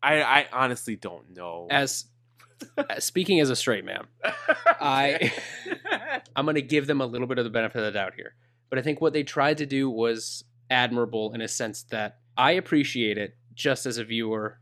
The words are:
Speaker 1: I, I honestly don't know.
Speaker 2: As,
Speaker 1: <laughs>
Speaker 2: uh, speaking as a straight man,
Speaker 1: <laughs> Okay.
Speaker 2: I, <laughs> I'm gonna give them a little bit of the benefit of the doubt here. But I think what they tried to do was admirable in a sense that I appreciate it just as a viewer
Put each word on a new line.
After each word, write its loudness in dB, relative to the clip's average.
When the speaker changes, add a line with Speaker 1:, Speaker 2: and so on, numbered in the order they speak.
Speaker 1:
I, 4
I 6
honestly 0
don't -12
know. -10
Speaker 2:
As, 0
Speaker 1:
<laughs> -14
Speaker 2:
uh, -2
speaking 2
as 6
a 2
straight 0
man, -8
Speaker 1:
<laughs> -20
Okay. 0
Speaker 2:
I, -2
<laughs> -10
I'm 0
gonna 2
give 2
them 2
a 0
little -4
bit -2
of 2
the -6
benefit -2
of 0
the -2
doubt -4
here. -16
But -2
I -2
think -2
what 2
they 0
tried 2
to -4
do 0
was -2
admirable 0
in -6
a -6
sense -6
that -6
I 6
appreciate 2
it -6
just 0
as -4
a -4
viewer -4